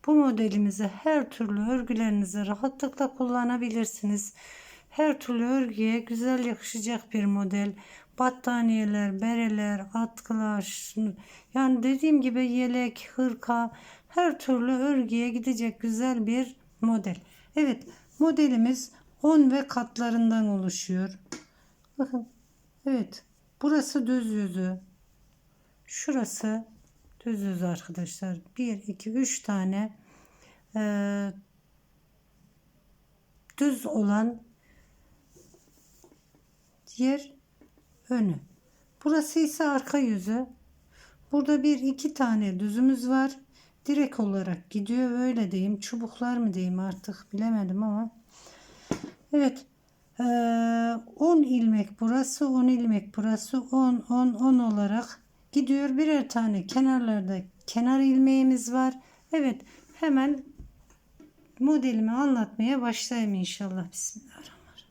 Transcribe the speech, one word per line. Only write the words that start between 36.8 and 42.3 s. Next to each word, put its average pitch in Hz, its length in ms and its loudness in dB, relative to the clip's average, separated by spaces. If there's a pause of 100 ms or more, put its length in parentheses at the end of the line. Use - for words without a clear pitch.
yer 277 360 -2 (760)
önü. 214 260 0 (680)
Burası 302 360 0
ise 311 240 0
arka 285 340 0
yüzü. 226 480 -2 (840)
Burada 285 320 2
bir, 294 160 2
iki 269 340 -2
tane 214 460 0